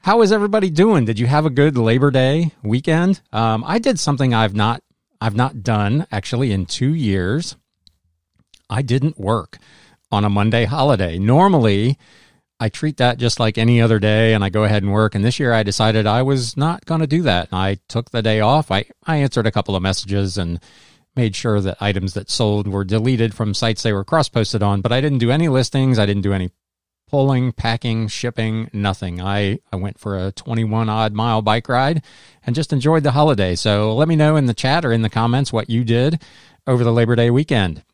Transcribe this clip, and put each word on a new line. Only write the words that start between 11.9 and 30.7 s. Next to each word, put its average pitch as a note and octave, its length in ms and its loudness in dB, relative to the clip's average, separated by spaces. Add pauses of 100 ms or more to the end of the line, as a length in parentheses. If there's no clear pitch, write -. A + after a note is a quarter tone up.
I A2+ 100 -2
treat D3+ 280 -4
that B2 220 2
just A#2+ 200 -2
like A2 200 0
any A#2 220 4
other A2+ 200 4
day, A2 340 4
and G2+ 80 2
I G2 60 0
go G#2+ 160 0
ahead G#2 180 2
and G2+ 100 -2
work. G#2+ 220 2
And G2+ 100 0
this B2 140 -2
year, B2 140 0
I A2 100 2
decided G#2+ 420 0
I A2 180 2
was C3 340 -2
not D#3+ 280 -4
gonna D#3+ 220 -2
do D#3+ 160 0
that. F2+ 300 0
I F#2+ 340 -2
took - 240 -6
the A#2 120 -4
day A2 180 0
off. C3+ 320 2
I, G2 140 -2 (200)
I D#3+ 120 0
answered B2 280 0
a A2 60 0
couple G2+ 240 -2
of F#2 80 -2
messages F#2+ 520 -2
and E2+ 220 -4 (560)
made A2+ 220 0
sure G#2 240 0
that F#2+ 200 -6
items G2 340 -2
that G2+ 140 -10
sold G#2 380 -2
were G2 160 -4
deleted A2+ 520 -2
from G#2 200 -4
sites A2+ 300 -4
they A2+ 80 0
were G2 100 -2
cross-posted A2+ 600 -2
on, G2+ 160 0
but A2+ 100 -2
I B2 100 0
didn't C#3 180 0
do A#2 120 0
any D#3+ 160 2
listings. C3 540 0
I G2+ 60 4
didn't G2+ 160 -2
do G2 100 0
any F#2 180 -2 (580)
pulling, C3+ 440 0
packing, A2+ 560 -4
shipping, A2+ 640 -6
nothing. F#2+ 480 -4
I, G2 380 -2 (120)
I - 60 -8
went F#2 220 -8
for G2 180 -8
a F#2+ 160 -6
twenty-one A2+ 560 -4